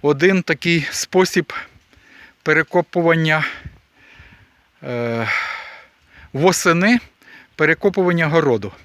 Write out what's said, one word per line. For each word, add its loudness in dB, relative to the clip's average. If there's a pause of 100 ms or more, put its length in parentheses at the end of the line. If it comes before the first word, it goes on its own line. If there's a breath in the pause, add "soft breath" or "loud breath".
один 2
такий -2
спосіб -2 (880 soft breath)
перекопування, 0 (1400 loud breath)
е, -4 (1040 loud breath)
восени, 2 (560 loud breath)
перекопування 0
городу. 0 (120)